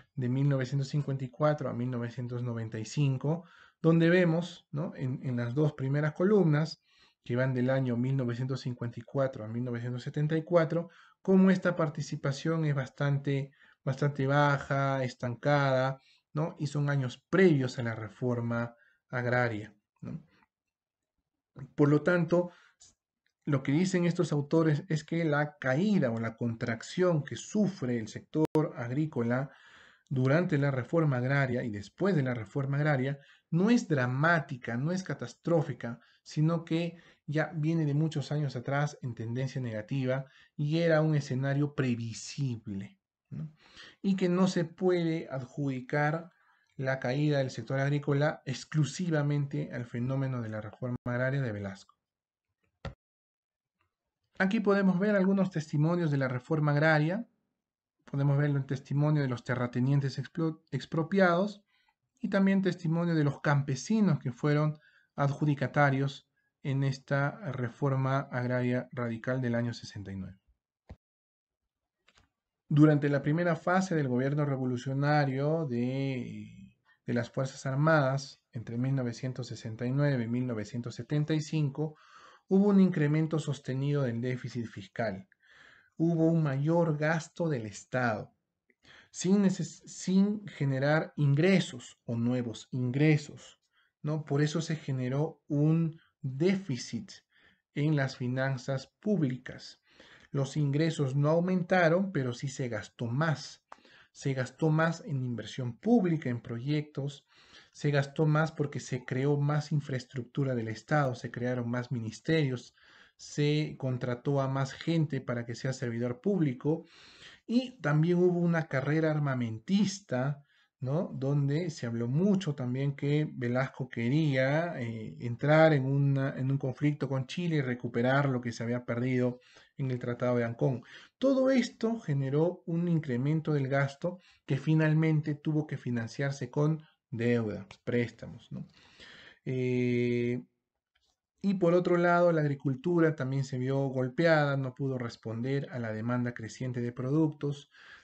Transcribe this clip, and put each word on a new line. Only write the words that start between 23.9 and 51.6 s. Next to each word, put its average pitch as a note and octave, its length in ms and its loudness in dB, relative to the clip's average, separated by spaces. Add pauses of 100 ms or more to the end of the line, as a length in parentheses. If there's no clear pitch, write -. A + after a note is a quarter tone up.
estos E3+ 260 0
autores D3+ 560 2
es D#3 160 -2
que E3 220 -2
la D3 320 0
caída D3 520 2
o A2+ 100 -2
la A2+ 160 -4
contracción B2 840 0
que A#2+ 140 -10
sufre F#3+ 600 -2
el A2 100 -6
sector D#3 680 -2
agrícola B2+ 760 -2 (580)
durante D3 480 2
la C#3+ 140 2
reforma C#3 480 0
agraria B2+ 460 0
y B2 60 -4
después D#3+ 460 -2
de C#3+ 60 4
la B2+ 100 0
reforma C3+ 460 -4
agraria C#3+ 400 0 (320)
no F3+ 180 4
es A#3+ 200 4
dramática, C3+ 880 0
no C#3+ 140 -2
es F#3 120 -2
catastrófica, C3+ 1000 -4 (220)
sino D#3+ 420 0
que E3+ 320 -4 (300)
ya D3+ 280 -2
viene D#3+ 300 0
de C#3+ 100 0
muchos D3+ 380 -2
años C#3+ 240 -2
atrás C#3+ 460 -2
en A#2+ 120 -6
tendencia B2 460 -4
negativa B2+ 640 -2 (300)
y D3+ 220 0
era E3 220 4
un D#3 140 2
escenario C#3 600 0
previsible, A2+ 1200 -4 (320)
¿no? D3+ 200 -10 (520)
Y G3 140 2
que F#3 120 0
no F#3 180 4
se F#3 180 0
puede E3+ 640 0
adjudicar C#3+ 1000 -4 (460)
la C3 220 -2
caída C#3+ 400 0
del C3 120 0
sector C3+ 280 -6
agrícola C#3+ 680 0
exclusivamente D3 1300 -2
al B2 120 -8
fenómeno B2+ 560 -2
de A2 80 -6
la G#2+ 120 -6
reforma B2 440 -8
agraria B2+ 380 -2
de A#2+ 100 -2
Velasco. G2 420 -8 (2500)